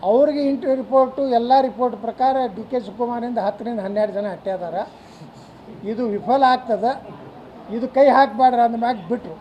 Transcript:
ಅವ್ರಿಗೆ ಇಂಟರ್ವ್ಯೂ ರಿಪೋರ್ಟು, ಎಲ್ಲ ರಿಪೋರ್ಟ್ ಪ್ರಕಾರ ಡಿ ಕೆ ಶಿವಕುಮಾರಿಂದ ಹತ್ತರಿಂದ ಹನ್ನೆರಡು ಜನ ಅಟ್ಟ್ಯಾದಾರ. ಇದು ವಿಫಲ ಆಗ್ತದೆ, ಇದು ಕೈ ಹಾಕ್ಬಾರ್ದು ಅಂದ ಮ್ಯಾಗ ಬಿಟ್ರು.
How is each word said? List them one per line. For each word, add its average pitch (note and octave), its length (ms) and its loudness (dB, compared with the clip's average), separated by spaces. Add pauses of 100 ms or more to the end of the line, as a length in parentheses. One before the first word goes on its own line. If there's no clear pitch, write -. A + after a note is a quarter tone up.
(120)
ಅವ್ರಿಗೆ C#4+ 380 4
ಇಂಟರ್ವ್ಯೂ C4 340 0
ರಿಪೋರ್ಟು, C4 380 2 (180)
ಎಲ್ಲ A#3+ 120 0 (100)
ರಿಪೋರ್ಟ್ A#3+ 360 -2 (100)
ಪ್ರಕಾರ B3+ 280 0 (200)
ಡಿ A3 160 -12
ಕೆ B3+ 80 -2
ಶಿವಕುಮಾರಿಂದ A#3 580 -6 (100)
ಹತ್ತರಿಂದ A3 320 -6
ಹನ್ನೆರಡು G3+ 340 -2
ಜನ G3+ 180 -4
ಅಟ್ಟ್ಯಾದಾರ. F3+ 440 -8 (1080)
ಇದು A3 220 -4 (100)
ವಿಫಲ B3+ 280 2 (100)
ಆಗ್ತದೆ, A#3 400 -2 (800)
ಇದು A#3 120 -4 (100)
ಕೈ C#4 100 8
ಹಾಕ್ಬಾರ್ದು B3 540 4
ಅಂದ A#3 140 2
ಮ್ಯಾಗ A#3 220 -2 (120)
ಬಿಟ್ರು. G#3+ 320 -6